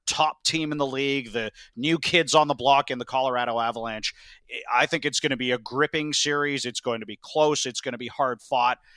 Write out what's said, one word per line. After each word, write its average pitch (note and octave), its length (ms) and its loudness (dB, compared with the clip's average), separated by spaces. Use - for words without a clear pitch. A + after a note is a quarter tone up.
top - 380 0
team D#3 260 -2
in D3+ 60 -4
the C#3+ 100 0
league, C3+ 460 -2
the A2 180 -4
new D3+ 240 0
kids D#3+ 340 2
on D3+ 140 8
the D3 60 0
block C#3 360 4
in C3 80 -4
the B2 60 -8
Colorado B2 560 0
Avalanche. A2+ 540 -4
I B2+ 120 6
think D3+ 180 -4
it's C#3+ 160 -2
gonna C#3 160 0
be B2 160 -2
a B2+ 60 2
gripping D3 560 -2
series. C#3+ 520 -2
It's B2 140 -8
going A#2 220 -4
to G#2+ 40 -10
be G#2 160 -14
close. D3+ 440 0
It's B2 160 -6
gonna B2 160 -6
be A#2+ 100 -10
hard B2 340 -2
fought. B2 360 2